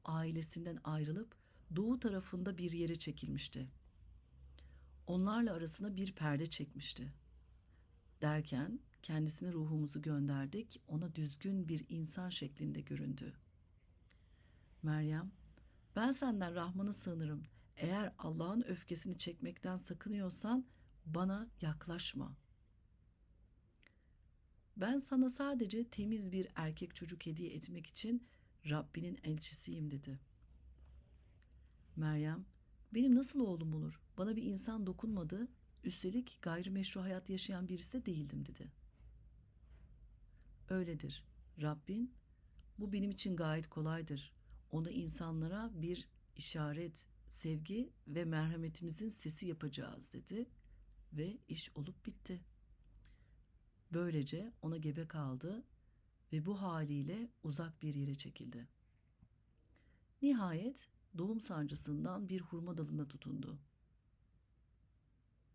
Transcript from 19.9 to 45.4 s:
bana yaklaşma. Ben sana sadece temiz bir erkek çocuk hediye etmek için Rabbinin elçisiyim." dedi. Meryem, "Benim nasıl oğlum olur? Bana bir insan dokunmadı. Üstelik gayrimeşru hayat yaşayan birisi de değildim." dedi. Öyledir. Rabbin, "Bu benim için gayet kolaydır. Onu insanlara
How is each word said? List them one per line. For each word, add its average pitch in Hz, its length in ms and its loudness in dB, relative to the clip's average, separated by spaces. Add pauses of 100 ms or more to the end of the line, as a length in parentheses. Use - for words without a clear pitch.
bana 190 440 2 (120)
yaklaşma. 156 760 -2 (2500)
Ben 220 220 4
sana 262 320 6
sadece 240 600 2
temiz 208 420 0
bir 185 220 2
erkek 160 420 -2
çocuk 170 300 -8
hediye 165 280 -2
etmek 165 320 -8
için 233 400 0 (420)
Rabbinin 156 560 0
elçisiyim." 156 640 -2
dedi. 139 300 -4 (1800)
Meryem, 156 500 2 (480)
"Benim 247 200 10
nasıl 269 260 6
oğlum 165 340 4
olur? 156 280 -2 (160)
Bana 214 180 2
bir 220 60 -2
insan 202 440 0
dokunmadı. 190 640 0 (360)
Üstelik 214 580 0
gayrimeşru 190 600 0
hayat 185 280 -2
yaşayan 185 380 0
birisi 180 240 -2
de 247 140 -2
değildim." 147 400 0
dedi. - 260 -10 (2000)
Öyledir. 165 560 -2 (360)
Rabbin, 185 540 -2 (640)
"Bu 202 140 -2
benim 202 180 4
için 190 260 0
gayet 160 320 2
kolaydır. 156 640 -2 (380)
Onu 160 200 2
insanlara 165 840 0